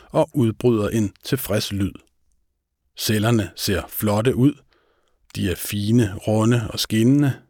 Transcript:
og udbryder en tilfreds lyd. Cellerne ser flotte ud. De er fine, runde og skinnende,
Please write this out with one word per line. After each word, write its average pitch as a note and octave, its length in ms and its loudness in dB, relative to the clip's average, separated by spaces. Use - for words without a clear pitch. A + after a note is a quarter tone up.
og D3+ 240 0
udbryder A2+ 540 2
en G#2 240 0
tilfreds - 480 -4
lyd. G2 220 -4
Cellerne G#2+ 580 0
ser F2 320 -2
flotte G#2+ 480 0
ud. C3+ 160 4
De G#2 140 -2
er E2 60 -2
fine, G#2 580 0
runde A2 560 0
og - 100 -8
skinnende, C3 520 2